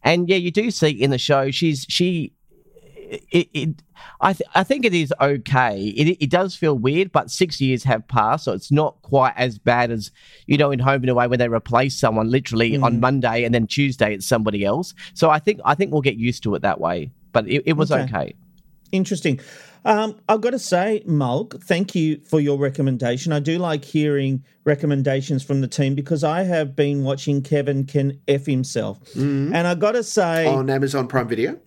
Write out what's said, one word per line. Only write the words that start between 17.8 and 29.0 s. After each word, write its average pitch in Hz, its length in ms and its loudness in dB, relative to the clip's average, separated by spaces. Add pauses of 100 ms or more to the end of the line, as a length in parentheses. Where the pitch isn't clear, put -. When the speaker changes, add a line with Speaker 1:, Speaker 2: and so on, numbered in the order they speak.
Speaker 2:
Okay. 135 120 0
Speaker 1:
okay. 104 300 -6 (560)
Speaker 2:
Interesting. 180 500 -2 (440)
Um, 214 440 0
I've 220 120 2
gotta 240 200 -2
say, 196 460 0
Mulk, 147 580 -2
thank 185 300 -2
you 156 300 0
for 156 160 0
your 143 160 2
recommendation. 135 760 -2
I 147 80 0
do 165 180 -2
like 160 260 -2
hearing 139 600 0 (200)
recommendations 139 760 0
from 139 180 -2
the 131 60 -2
team 139 300 0
because 143 260 -2
I 165 220 0
have 156 320 -2
been 143 260 0
watching 139 400 -2
Kevin 139 420 0
Can 139 440 -2
F 139 180 2
Himself. 120 540 -4 (140)